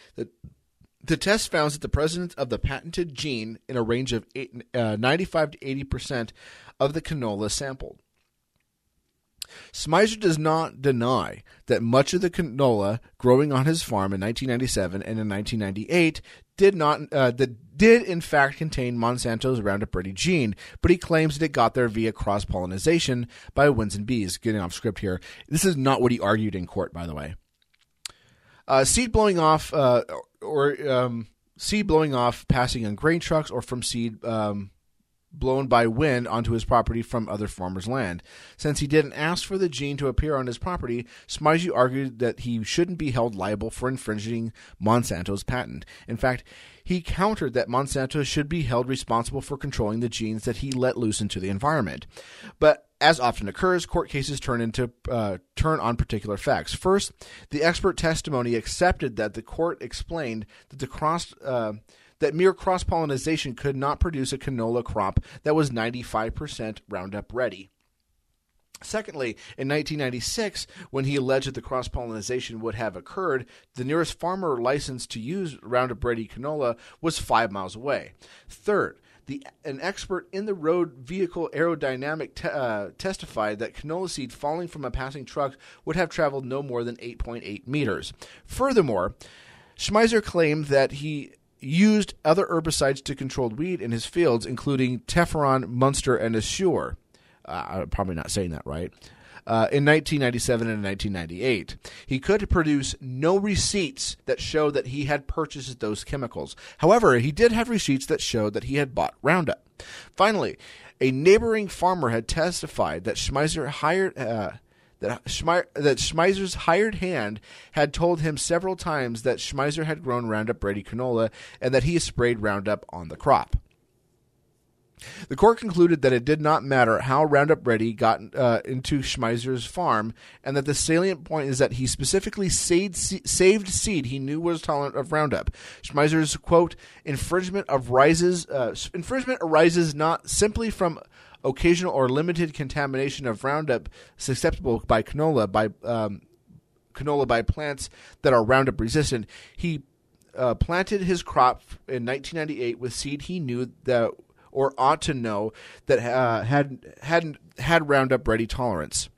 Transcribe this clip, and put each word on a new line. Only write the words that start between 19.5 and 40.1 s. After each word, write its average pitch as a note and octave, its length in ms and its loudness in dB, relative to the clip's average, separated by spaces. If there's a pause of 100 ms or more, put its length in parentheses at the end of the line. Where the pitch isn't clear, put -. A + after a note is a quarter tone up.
Roundup G2+ 340 -2
Ready F#2 160 -4
gene, A#2 440 0 (260)
but - 100 6
he F3 60 4
claims D#3+ 400 2
that D#3+ 80 0
it D3+ 80 -2
got A#2 220 4
there B2+ 120 4
via A2 240 -2
cross-pollination G#2 1160 -2 (260)
by C#3+ 160 6
winds A2 260 0
and G2+ 120 -6
bees. G#2 300 -2
Getting G#2+ 220 0
off F2+ 140 -4
script - 260 -6
here. F2+ 220 -4 (260)
This D#3+ 160 -2
is F#3 140 2
not C#3 240 2
what B2 100 4
he A#2+ 80 0
argued G#2 360 0
in F2+ 100 -4
court, - 260 -4
by E2+ 140 -8
the E2 100 -8
way. D2 200 -10 (1300)
Uh, C3+ 160 6
seed A3+ 300 2
blowing G#3 260 4
off, D#3 340 4
uh, B2 300 4 (380)
or, C#3+ 340 0 (140)
um, B2 380 0 (300)
seed G#3 300 -2
blowing D#3 260 4
off, A#2+ 360 2
passing B2 360 0
on G#2 100 -4
grain D#3+ 260 0
trucks, D#3 280 0
or A#2+ 120 -6
from B2 200 -8
seed, A#2 440 -4
um, G#2 460 -4 (600)
blown C3+ 360 0
by A#2 180 6
wind B2 420 0
onto A#2 260 -2
his A2+ 120 -2
property A#2 360 2
from A2+ 280 -4
other G#2 180 -4
farmers' F#2 400 -8
land. G#2+ 360 -4 (320)
Since D3+ 240 -2
he D3+ 80 -2
didn't C#3+ 260 4
ask E3 320 -2
for F#3+ 120 -4
the F#3 120 2
gene C#3+ 280 -4
to C#3 100 0
appear D3+ 280 0